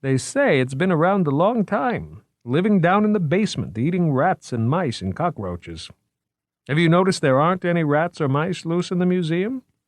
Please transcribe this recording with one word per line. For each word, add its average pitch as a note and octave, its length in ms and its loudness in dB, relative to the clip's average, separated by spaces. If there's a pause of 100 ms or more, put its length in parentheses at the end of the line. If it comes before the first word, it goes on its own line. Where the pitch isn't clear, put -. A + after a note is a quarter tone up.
They C3+ 160 0
say A3 420 0
it's C3 140 -2
been F3 180 0
around F3+ 340 2
a D3 40 0
long G3 340 2
time, G#3 580 -4 (220)
living F3+ 360 2
down F#3 240 4
in G#3+ 80 2
the G#3+ 80 0
basement, D#3+ 580 -2
eating E3 340 0
rats D#3 400 -2
and A2+ 160 -2
mice D3+ 320 -2
and F#2 160 -6
cockroaches. F2+ 760 -8 (760)
Have C#3 100 0
you E3+ 100 4
noticed F3+ 340 4
there C3+ 180 4
aren't F3+ 240 2
any E3+ 200 0
rats D#3 360 0
or D3+ 80 0
mice D#3+ 360 -2
loose E3+ 260 -2
in F#3 80 -4
the F3+ 80 0
museum? F3+ 560 -2 (260)